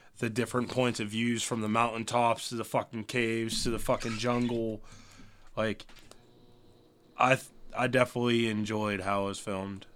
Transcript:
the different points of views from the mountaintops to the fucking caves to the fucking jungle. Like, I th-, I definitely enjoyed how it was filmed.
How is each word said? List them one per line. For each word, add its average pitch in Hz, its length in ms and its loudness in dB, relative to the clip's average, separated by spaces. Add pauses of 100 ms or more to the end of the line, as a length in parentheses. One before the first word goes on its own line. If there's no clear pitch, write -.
(180)
the 120 100 -2
different 113 400 0
points 123 320 2
of 107 80 -4
views 113 340 0
from 113 200 -2
the 110 80 0
mountaintops 113 800 2
to 127 40 -6
the 113 100 -4
fucking 113 400 -4
caves 113 580 0
to 123 80 0
the 113 80 0
fucking 113 400 0
jungle. 120 640 0 (760)
Like, 110 300 -2 (1300)
I 131 200 6
th-, - 120 -8 (260)
I 127 120 2
definitely 120 640 4
enjoyed 107 520 0
how 98 220 0
it 98 60 -2
was 98 100 -6
filmed. 98 580 -6